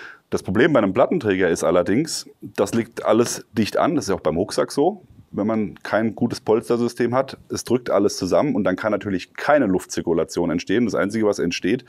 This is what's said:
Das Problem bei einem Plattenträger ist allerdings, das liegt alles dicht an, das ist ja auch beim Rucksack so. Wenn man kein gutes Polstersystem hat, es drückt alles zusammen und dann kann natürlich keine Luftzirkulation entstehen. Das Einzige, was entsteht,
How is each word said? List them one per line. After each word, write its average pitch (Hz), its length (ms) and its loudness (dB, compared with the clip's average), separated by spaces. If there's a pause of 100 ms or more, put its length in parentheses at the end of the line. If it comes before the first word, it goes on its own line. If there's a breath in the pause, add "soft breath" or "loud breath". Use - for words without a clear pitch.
(300 loud breath)
Das - 140 -4
Problem 123 280 4
bei 135 60 4
einem 101 160 4
Plattenträger 101 560 2
ist - 140 0
allerdings, 92 680 0 (120)
das - 340 -2
liegt - 280 -4
alles 117 400 2 (100)
dicht 110 240 -2
an, 147 180 2
das 110 100 -2
ist 95 40 -6
ja 92 60 2
auch - 60 -10
beim 78 160 0
Rucksack 107 340 -2
so. 180 320 0 (280)
Wenn 101 140 -4
man 107 380 -2
kein 107 320 0
gutes 117 260 -2
Polstersystem 117 720 0
hat, 131 240 -2 (120)
es - 140 -6
drückt 120 280 -2
alles 101 260 2
zusammen 92 380 0
und 101 80 -2
dann 92 120 0
kann 107 160 -2
natürlich 98 440 -6
keine 143 320 2
Luftzirkulation 85 840 -2
entstehen. 95 360 0
Das 92 100 -2
Einzige, 104 320 0
was 101 100 0
entsteht, 92 520 -2